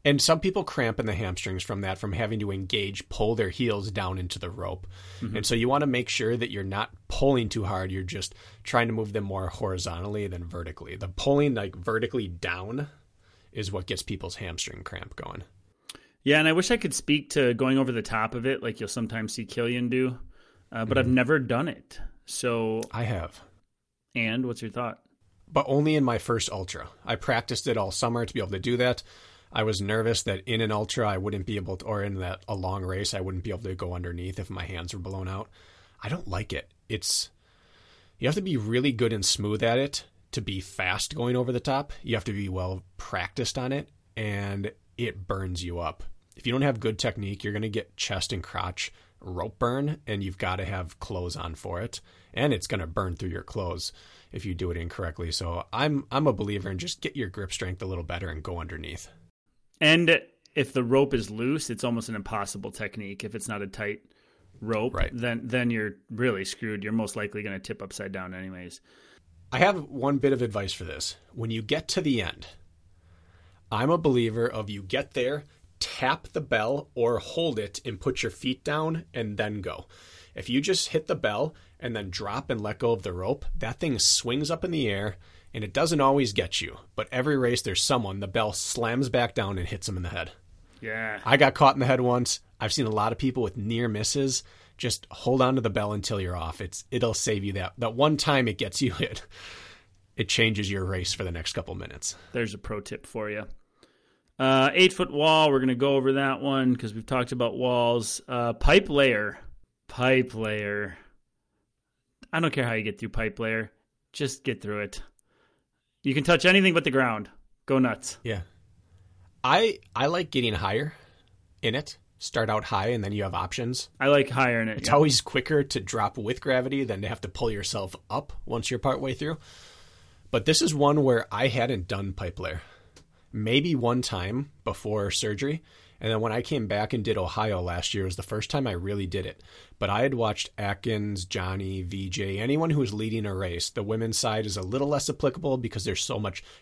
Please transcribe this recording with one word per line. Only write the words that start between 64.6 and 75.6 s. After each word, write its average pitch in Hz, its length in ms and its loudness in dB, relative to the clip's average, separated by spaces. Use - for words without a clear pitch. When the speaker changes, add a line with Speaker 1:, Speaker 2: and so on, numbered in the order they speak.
Speaker 2:
rope, 110 340 0
Speaker 1:
Right. - 180 2
Speaker 2:
then, 117 300 -4
then 123 260 0
you're 107 260 -2
really 110 360 0
screwed. 107 380 -6
You're 107 100 -4
most 110 240 -2
likely 104 260 -4
gonna 98 160 -6
tip 104 220 -10
upside 98 320 -10
down 92 200 -8
anyways. 92 460 -12
Speaker 1:
I 127 80 0
have 180 300 4
one 139 280 2
bit 135 160 4
of 123 80 2
advice 101 320 -2
for - 120 -10
this. 73 300 -8
When 113 180 -6
you 113 100 -4
get 147 280 -2
to 190 120 0
the 135 200 2
end, - 260 -6
I'm 113 180 2
a 175 80 6
believer 120 500 2
of 107 220 -6
you 101 140 -8
get 127 300 -4
there, 139 320 -2